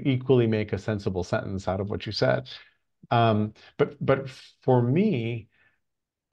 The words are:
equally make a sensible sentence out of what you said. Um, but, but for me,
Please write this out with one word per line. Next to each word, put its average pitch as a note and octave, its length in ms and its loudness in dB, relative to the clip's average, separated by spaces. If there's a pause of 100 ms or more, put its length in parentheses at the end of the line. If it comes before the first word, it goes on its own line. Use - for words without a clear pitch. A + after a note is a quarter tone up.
equally B2+ 400 4
make G#2+ 260 -2
a G2 60 -4
sensible G2 460 -4
sentence G2 420 -4
out F#2+ 140 -2
of G2+ 100 -4
what F#2+ 160 -6
you A2 60 -8
said. B2+ 360 0 (600)
Um, A2 440 2 (240)
but, - 260 0
but C3+ 240 0 (340)
for B2+ 200 4
me, A#2+ 640 0 (840)